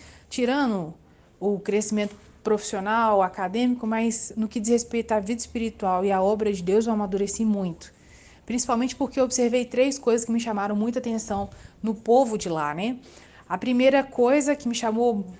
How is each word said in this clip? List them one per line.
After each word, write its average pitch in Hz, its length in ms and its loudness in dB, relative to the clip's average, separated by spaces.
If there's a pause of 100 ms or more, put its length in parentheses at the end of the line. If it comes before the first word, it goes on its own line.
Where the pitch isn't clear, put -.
(280)
Tirando 240 640 0 (480)
o 196 200 0
crescimento 208 560 -2 (280)
profissional, 214 760 2
acadêmico, 220 640 0
mas 226 500 -2
no 220 120 -2
que 226 120 -6
diz 220 120 -2
respeito 233 400 0
à 214 80 2
vida 226 200 -4
espiritual 214 640 -2
e 202 80 2
à 190 80 2
obra 208 320 2
de 180 120 -4
Deus, 214 240 2
eu 226 60 0
amadureci 202 520 -2
muito. 196 480 -2 (500)
Principalmente 240 520 -2
porque - 240 -2
eu 262 40 4
observei 247 420 2
três 262 340 0
coisas 226 260 0
que 233 60 -4
me 233 80 2
chamaram 208 360 -2
muita 233 220 0
atenção 220 500 -4 (340)
no 220 120 -2
povo 226 460 2
de 185 100 -6
lá, 151 240 -2
né? 226 240 -4 (500)
A 180 80 -2
primeira 254 480 4
coisa 269 520 2
que 285 120 -8
me 233 60 -2
chamou, 226 540 0 (120)